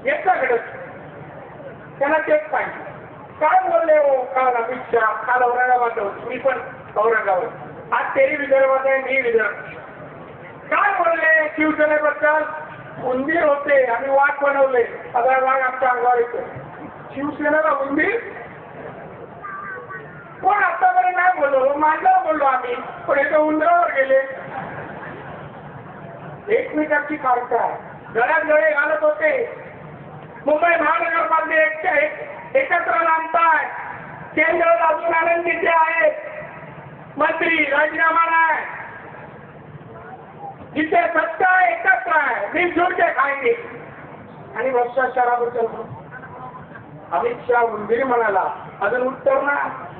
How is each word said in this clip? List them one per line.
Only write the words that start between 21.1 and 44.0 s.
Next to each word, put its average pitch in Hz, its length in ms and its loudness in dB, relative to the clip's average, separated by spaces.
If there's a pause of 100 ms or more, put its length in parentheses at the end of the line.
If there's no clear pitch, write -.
नाही 359 240 4
बोललो, 269 380 4
मांजर 311 480 4
बोललो 302 200 2
आम्ही, 247 300 0 (320)
पण 277 120 2
हे 277 120 2
तर 311 60 4
उंदरावर 311 500 4
गेले. 269 300 2 (2500)
एकमेकांची 302 600 0
काढताय, 240 640 0 (380)
गळ्यात 311 300 2
गळे 302 260 4
घालत 302 320 0
होते. 302 520 2 (880)
मुंबई 302 240 4
महानगरपालिका 320 920 2
एकट्या-, 311 340 0
एक-, - 600 -2
एकत्र 339 460 2
नांदताय. 320 640 2 (720)
केंद्र 330 320 4
अजून 339 460 2
आनंदीचे 339 540 2
आहेत, 320 460 4 (1040)
मंत्री 320 480 2
राजीनामा 311 600 2
नाही. 320 400 2 (2000)
जिथे 320 260 2
सत्ता 339 540 2
आहे, 359 180 4
एकत्र 349 420 2
आहे, 247 380 0
मिळजुल 349 400 2
के 359 80 0
खाएंगे. 269 840 0 (760)